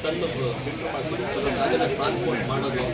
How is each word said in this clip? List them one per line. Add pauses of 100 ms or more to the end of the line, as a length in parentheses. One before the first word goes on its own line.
ಟನ್ (420)
ಫಿಲ್ಟರ್
ಮಾಡಿಸಿದ್ರೆ (140)
ಅದನ್ನು
ಟ್ರಾನ್ಸ್‌ಪೋರ್ಟ್
ಮಾಡೋದು